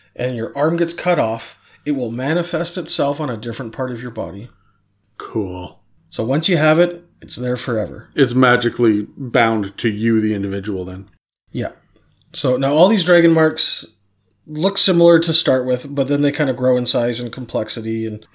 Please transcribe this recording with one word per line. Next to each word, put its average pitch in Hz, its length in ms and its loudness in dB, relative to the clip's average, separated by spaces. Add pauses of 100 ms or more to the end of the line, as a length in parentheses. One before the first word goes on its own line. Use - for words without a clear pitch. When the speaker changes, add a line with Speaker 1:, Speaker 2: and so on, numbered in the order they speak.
(160)
Speaker 1:
and 127 200 -4
your 113 220 -8
arm 160 200 2
gets 170 180 -2
cut 175 240 0
off, 113 420 -4 (240)
it 147 60 -2
will 127 200 -4
manifest 151 640 -4
itself 143 440 -2
on 151 100 -4
a 117 80 -6
different 113 340 -10
part 127 200 -6
of 117 100 -10
your 123 80 -10
body. 101 400 -10 (720)
Speaker 2:
Cool. 90 640 -8 (320)
Speaker 1:
So 113 100 -6
once 143 240 0
you 185 100 2
have 156 200 4
it, 175 260 2 (200)
it's - 140 -14
there 123 200 -4
forever. 107 560 -6
Speaker 2:
It's 123 220 2
magically 120 720 4 (100)
bound 113 640 0
to 117 100 -2
you, 110 320 0
the 107 140 0
individual, 98 500 -6
then. 92 240 -12 (420)
Speaker 1:
Yeah. 120 200 -6 (640)
So 127 220 0
now 135 200 0
all 170 120 8
these 208 160 2
dragon 170 300 6
marks 156 500 2 (640)
look 156 320 -4
similar 170 400 6
to 165 160 -2
start 131 320 0
with, 127 300 -4
but 135 140 0
then 143 120 0
they 143 100 2
kind 143 200 -2
of 123 40 -4
grow 127 220 2
in 123 80 -2
size 120 340 -2
and 120 120 -8
complexity 113 720 -6
and, 107 300 -10